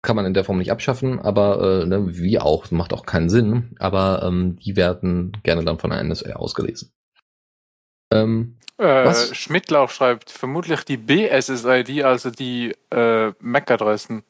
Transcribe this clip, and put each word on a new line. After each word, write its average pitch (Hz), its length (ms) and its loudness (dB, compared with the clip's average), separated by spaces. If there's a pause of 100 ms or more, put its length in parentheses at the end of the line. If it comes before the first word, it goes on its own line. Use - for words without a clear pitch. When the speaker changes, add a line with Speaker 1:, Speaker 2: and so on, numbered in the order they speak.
Speaker 1:
kann 113 160 0
man 101 80 -2
in 92 80 -2
der 95 100 2
Form 95 140 -2
nicht 92 140 -2
abschaffen, 127 480 -2
aber, 98 640 2
äh, - 20 -2
ne, 92 320 -2
wie 92 200 0
auch, 78 340 0
macht 82 220 -2
auch - 120 -8
keinen 85 240 0
Sinn. 117 500 2
Aber, 95 440 0
ähm, 90 340 0
die 98 180 -8
werden 90 560 0 (120)
gerne 85 200 0
dann 80 160 -2
von 85 120 -4
der - 80 -4
N 82 120 -2
S - 120 -6
A - 120 -12
ausgelesen. - 560 -8 (1200)
Ähm, 113 460 0 (200)
Speaker 2:
Äh, 135 280 4
Speaker 1:
was? 120 280 2
Speaker 2:
Schmidtlauch 147 560 0
schreibt, 123 400 -2
vermutlich 151 540 -4
die 135 140 -4
B-S 135 500 2
S 123 160 -6
I 127 220 2
D, 139 180 -4
also 127 280 2
die, 120 440 -6 (160)
äh, 113 480 2
mac-Adressen. 113 920 0